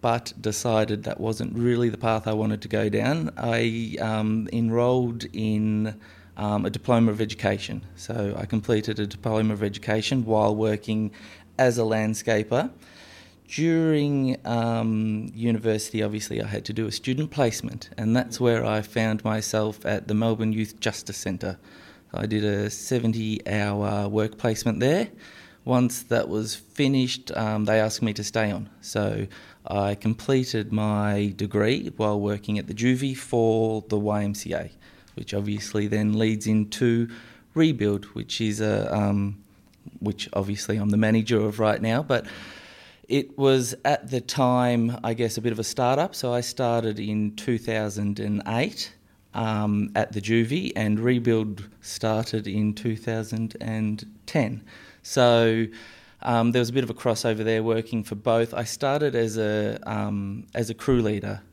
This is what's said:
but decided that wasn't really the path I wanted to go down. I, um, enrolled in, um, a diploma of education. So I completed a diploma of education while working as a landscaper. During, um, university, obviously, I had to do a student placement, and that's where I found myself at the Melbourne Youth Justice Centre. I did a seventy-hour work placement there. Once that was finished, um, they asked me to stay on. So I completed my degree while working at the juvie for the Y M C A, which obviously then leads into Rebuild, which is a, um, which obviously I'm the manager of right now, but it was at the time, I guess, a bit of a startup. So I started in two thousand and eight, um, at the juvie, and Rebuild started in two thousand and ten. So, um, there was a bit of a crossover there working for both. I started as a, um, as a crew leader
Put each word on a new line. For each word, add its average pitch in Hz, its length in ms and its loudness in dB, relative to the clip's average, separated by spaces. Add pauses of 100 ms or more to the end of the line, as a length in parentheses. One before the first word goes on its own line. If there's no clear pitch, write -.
but 117 400 0
decided 107 600 0
that - 160 -6
wasn't 110 360 -4
really 120 340 4
the 110 100 -6
path 110 260 0
I 110 80 0
wanted 107 300 0
to - 40 -12
go 107 220 0
down. 135 480 0
I, 117 640 -2
um, 110 500 0
enrolled 117 840 2
in, 107 680 0 (360)
um, 104 300 -2
a 110 60 0
diploma 117 400 4
of 107 100 -2
education. 104 640 -2 (100)
So 104 400 -4
I 104 120 -6
completed 107 520 0
a 104 60 -2
diploma 110 480 0
of 101 80 -4
education 110 640 -2
while 107 300 4
working 107 560 0 (480)
as 123 180 4
a 117 60 2
landscaper. 110 880 0 (760)
During, 147 960 2
um, 113 920 0
university, 110 680 0
obviously, 107 400 -2
I 107 60 -4
had 104 180 -4
to 107 80 -6
do 113 140 -2
a 95 40 -4
student 135 380 -2
placement, - 680 -2
and 113 160 2
that's 123 240 0
where 117 260 4
I 107 160 0
found 110 420 -2
myself 107 640 -2
at 101 220 -2
the 107 80 0
Melbourne 110 380 2
Youth 107 260 -4
Justice - 380 -6
Centre. 95 420 -6 (560)
I - 100 -4
did 107 180 0
a 104 280 0
seventy-hour 104 1400 0
work 110 300 0
placement 110 400 0
there. 170 300 2 (560)
Once 123 360 2
that - 280 0
was 107 260 -2
finished, 135 840 0
um, 107 280 0
they 110 140 4
asked 110 220 2
me 110 100 2
to 104 120 -4
stay 107 260 0
on. 101 200 -4 (120)
So 104 460 -2 (400)
I 101 260 0
completed 113 800 0
my 104 640 0
degree 104 600 0
while 107 240 0
working 104 380 -2
at - 80 -4
the 104 80 -8
juvie 127 420 2
for 113 720 2
the 107 120 0
Y 104 240 0
M 101 100 -2
C - 200 -6
A, - 180 -4 (440)
which - 180 -10
obviously 104 540 -2
then 107 300 2
leads 110 300 2
into 117 600 2 (460)
Rebuild, 110 520 2
which - 360 -8
is 107 200 0
a, 104 320 0
um, 101 500 0 (560)
which 101 340 -4
obviously 101 440 -2
I'm 104 120 2
the 104 80 4
manager 110 420 4
of 104 200 0
right 107 220 4
now, 113 200 2
but 135 240 0 (840)
it 135 300 -2
was 135 380 4 (100)
at 139 240 0
the 127 120 0
time, 123 800 2
I 117 100 0
guess, 113 240 -2
a 110 40 -6
bit 117 100 0
of 110 80 -4
a 113 40 -2
startup. 135 520 0
So 123 180 -2
I 120 80 0
started 117 580 0
in 107 360 -2
two 120 220 -2
thousand 104 600 -2
and 104 280 -2
eight, 127 460 -2 (400)
um, 107 600 0
at 107 180 0
the 107 80 -4
juvie, 117 540 2
and 107 240 2
Rebuild 113 720 2 (120)
started 110 680 -2
in 104 260 0
two 110 220 -4
thousand 110 680 -4
and 110 420 -4 (220)
ten. 131 380 -2 (420)
So, 117 600 4 (540)
um, 117 320 2
there 123 80 4
was 117 80 0
a 120 40 -8
bit 127 120 2
of 113 40 -8
a 110 40 -4
crossover 110 500 0
there 110 180 2
working 113 440 -2
for 110 100 -8
both. 117 380 2
I 117 100 -2
started 143 520 0
as 113 220 0
a, 107 480 0
um, 104 720 -4
as 113 140 -2
a 117 40 -6
crew 123 280 2
leader 101 400 -2 (120)